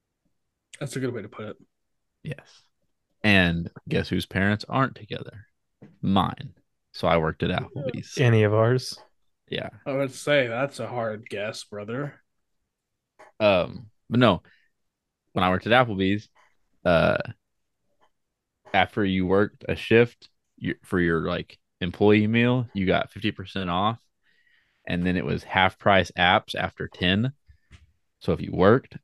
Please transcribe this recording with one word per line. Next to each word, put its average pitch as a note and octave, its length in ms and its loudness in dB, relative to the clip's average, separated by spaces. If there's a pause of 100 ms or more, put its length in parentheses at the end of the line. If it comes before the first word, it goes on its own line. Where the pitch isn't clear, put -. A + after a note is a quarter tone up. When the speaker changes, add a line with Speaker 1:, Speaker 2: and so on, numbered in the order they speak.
(800)
Speaker 1:
That's - 160 -10
a C3+ 40 -6
good B2+ 140 -4
way G#2+ 100 -10
to G#2+ 60 -16
put G#2+ 180 -14
it. - 100 -16 (680)
Speaker 2:
Yes. - 380 -14 (640)
And F2 480 2 (180)
guess F#2+ 200 -2
whose F2+ 180 -4
parents G2+ 420 -2
aren't B2 240 -2
together? - 540 -14 (540)
Mine. F#2+ 520 -2 (400)
So - 140 -4
I E2+ 100 4
worked D#2+ 240 -2
at E2+ 80 -2
Applebee's. - 720 -4
Speaker 3:
Any A#2 240 6
of G#2 100 4
ours? A#2 460 0 (500)
Speaker 2:
Yeah. C#3 200 -8 (180)
Speaker 1:
I C#3+ 60 -6
would C3+ 200 -4
say C#3+ 340 0
that's B2 320 -6
a A2+ 80 -8
hard G#2+ 420 -8
guess, G#2+ 340 -10
brother. A2+ 580 -10 (1160)
Speaker 2:
Um, F#2+ 480 0 (220)
but A#2+ 100 0
no, G#2+ 240 4 (880)
when F#2+ 100 -2
I F#2 60 4
worked F#2 160 0
at G#2 80 2 (140)
Applebee's, G2 420 -2 (540)
uh, E2+ 340 4 (1500)
after G2 320 0
you F#2+ 220 0
worked G2 420 0
a F#2 80 -4
shift, - 540 2 (280)
you, - 260 -6
for F#2+ 160 -2
your, E2+ 280 0
like, - 300 -8 (240)
employee G#2 460 2
meal, A#2+ 460 0
you G2 120 -2
got F2 260 0
fifty G2+ 200 -8
percent F#2+ 380 -10
off, G2+ 300 -4 (880)
and F2+ 180 -4
then F2+ 120 0
it D#2 80 -4
was E2+ 180 -4
half F#2+ 360 0
price F#2+ 380 2
apps F#2 380 2
after F2 320 -8
ten. G2+ 460 -2 (840)
So - 140 -4
if D#2 80 -4
you E2 100 -10
worked G2 520 2